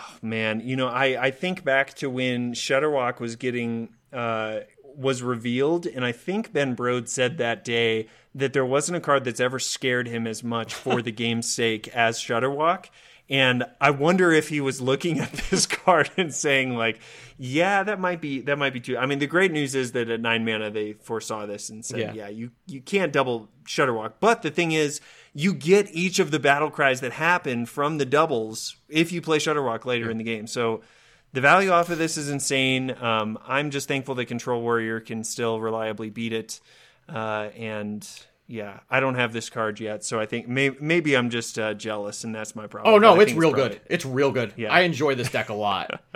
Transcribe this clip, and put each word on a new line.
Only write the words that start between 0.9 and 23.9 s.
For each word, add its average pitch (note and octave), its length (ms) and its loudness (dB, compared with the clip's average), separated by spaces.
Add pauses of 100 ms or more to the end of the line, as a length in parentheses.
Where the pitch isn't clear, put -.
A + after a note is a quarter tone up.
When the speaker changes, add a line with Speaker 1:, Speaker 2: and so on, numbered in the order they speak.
Speaker 1:
I C3+ 40 2
think F3+ 340 -6
back C3+ 300 2
to C#3+ 140 -4
when B2 460 -2
Shudderwock C3+ 640 0
was A#2 160 -6
getting, A#2 540 -4 (220)
uh, A2 480 -4 (360)
was C3 260 -2
revealed, B2+ 640 0
and B2 180 -4
I B2 80 -2
think G3 400 -6
Ben C#3 220 0
Brode B2 340 -2
said B2+ 300 0
that A#2 260 -2
day A2+ 440 0 (260)
that C3 180 -2
there C3+ 120 2
wasn't C#3+ 320 0
a D#3+ 40 -4
card C#3 240 2
that's B2 160 -4
ever B2+ 180 2
scared B2 500 -2
him A#2 180 -4
as A2 160 -6
much A#2 320 -4
for B2 280 -2
the A#2 100 -6
Speaker 2:
<laughs> - 0 -
Speaker 1:
game's A#2 380 -2
sake A2+ 380 0
as A#2 300 2
Shudderwock. C#3+ 680 0 (440)
And B2+ 340 4 (140)
I C#3+ 120 6
wonder E3+ 420 4
if D#3 160 4
he D3 140 -2
was C3+ 180 -2
looking C3+ 380 0
at - 120 -4 (200)
this - 160 2
<laughs> - 0 -
card - 500 2
and E3+ 160 -2
saying, C3 440 0
like, A2+ 220 -2 (380)
"Yeah, E3+ 460 2
that G3 180 -4
might F3+ 220 -2
be, C#3 200 -4
that C#3+ 140 0
might C#3 160 0
be B2+ 80 -8
too." B2 160 -4
I A#2+ 80 0
mean, C#3 140 0
the C#3+ 80 0
great F3+ 260 2
news C#3+ 220 -2
is B2+ 180 -2
that A#2+ 160 -2
at A2+ 120 -2
nine A2+ 260 0
mana, G#2+ 240 -2
they G#2+ 240 -4
foresaw A2 500 -8
this G#2 240 -10
and A2 160 -14
said, A2 160 -6
Speaker 2:
Yeah. G#2+ 140 -6
Speaker 1:
"Yeah, G#2 160 -12
you, A#2 220 -12 (140)
you C3+ 140 -12
can't F3+ 320 0
double B2 380 0 (160)
Shudderwock." A#2 520 0